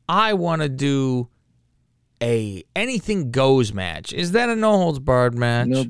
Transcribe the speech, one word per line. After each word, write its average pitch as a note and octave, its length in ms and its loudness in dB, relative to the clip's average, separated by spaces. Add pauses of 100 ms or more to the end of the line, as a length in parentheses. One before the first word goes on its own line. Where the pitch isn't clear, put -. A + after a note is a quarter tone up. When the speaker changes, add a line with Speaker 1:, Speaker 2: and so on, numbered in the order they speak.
Speaker 1:
"I G#3+ 240 2
wanna E3 340 0
do C3 640 -2 (920)
a A2 420 -2 (120)
anything G3+ 560 -2
goes C3 420 4
match." F2+ 380 -6
Is F3 220 -4
that A#3+ 160 2
a A3+ 60 -2
no G#3+ 220 2
holds E3 220 0
barred B2 360 2
match? A#2+ 320 0
Speaker 2:
No, C3 220 0